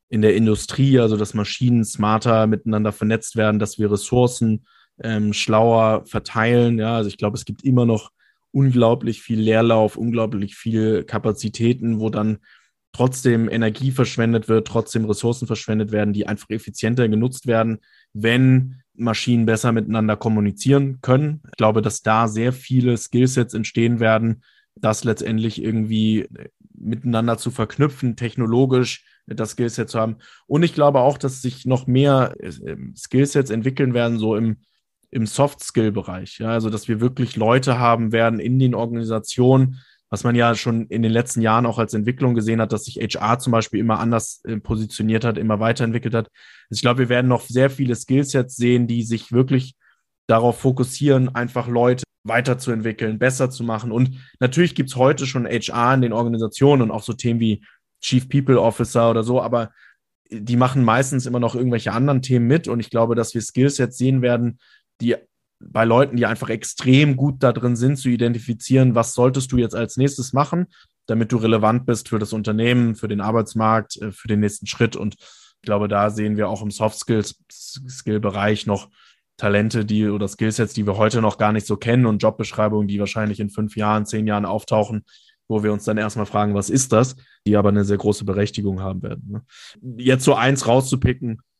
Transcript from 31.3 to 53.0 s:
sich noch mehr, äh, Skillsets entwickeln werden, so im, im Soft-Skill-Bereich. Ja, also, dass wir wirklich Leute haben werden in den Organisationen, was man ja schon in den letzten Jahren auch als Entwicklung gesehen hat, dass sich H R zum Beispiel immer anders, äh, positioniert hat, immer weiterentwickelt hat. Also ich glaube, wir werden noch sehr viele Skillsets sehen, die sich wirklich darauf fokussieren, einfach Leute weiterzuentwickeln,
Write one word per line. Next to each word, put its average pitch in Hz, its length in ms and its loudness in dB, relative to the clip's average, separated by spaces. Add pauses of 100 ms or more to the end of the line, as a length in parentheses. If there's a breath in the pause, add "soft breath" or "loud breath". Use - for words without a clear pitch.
sich 127 220 -8
noch 127 220 0
mehr, 131 520 2
äh, - 380 -12 (180)
Skillsets 135 560 0
entwickeln 127 440 -2
werden, 117 240 0
so 110 180 0
im, 113 220 -2 (520)
im 113 160 -4
Soft-Skill-Bereich. 110 1120 -2
Ja, 113 120 -6
also, 113 200 0
dass 107 180 -6
wir 110 120 -2
wirklich 123 360 -2
Leute 120 420 2
haben 117 340 2
werden 113 260 2
in 123 200 0
den 127 160 2
Organisationen, 117 1080 0 (300 loud breath)
was 101 140 -6
man 120 120 2
ja 117 180 4
schon 113 340 -2
in 113 140 -4
den 113 80 2
letzten 117 300 0
Jahren 113 260 2
auch 113 120 -4
als 113 160 -2
Entwicklung 123 400 0
gesehen 113 260 0
hat, 110 120 -2
dass 107 120 -4
sich - 140 -12
H - 200 -6
R 113 200 0
zum 127 120 -4
Beispiel 113 300 0
immer 113 180 0
anders, 117 460 -2
äh, 110 140 -6
positioniert 110 640 -2
hat, 113 140 -2
immer 107 200 0
weiterentwickelt 117 560 -2
hat. 113 140 -2 (400 soft breath)
Also 104 100 -8
ich - 40 -8
glaube, 123 180 2
wir 120 80 2
werden 123 180 2
noch 123 200 0
sehr 131 240 2
viele 131 260 -4
Skillsets 135 580 -2
sehen, 120 320 2
die 117 160 -2
sich 113 300 -6
wirklich 131 420 2 (540)
darauf 113 320 4
fokussieren, 131 760 0
einfach 120 320 -4
Leute 123 380 0 (180)
weiterzuentwickeln, 113 960 -4